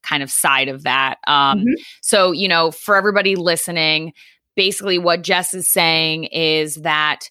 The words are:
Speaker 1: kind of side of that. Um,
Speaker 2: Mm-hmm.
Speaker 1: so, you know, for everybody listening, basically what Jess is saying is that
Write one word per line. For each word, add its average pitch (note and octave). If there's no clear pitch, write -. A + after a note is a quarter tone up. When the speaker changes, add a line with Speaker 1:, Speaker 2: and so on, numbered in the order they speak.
Speaker 1:
kind D3
of C#3
side C3+
of C3+
that. C3
Um, C#3+
Speaker 2:
Mm-hmm. A#3+
Speaker 1:
so, F#3
you F3
know, E3+
for -
everybody G3
listening, E3
basically G3
what E3+
Jess F3+
is F#3
saying D#3+
is D#3
that D3+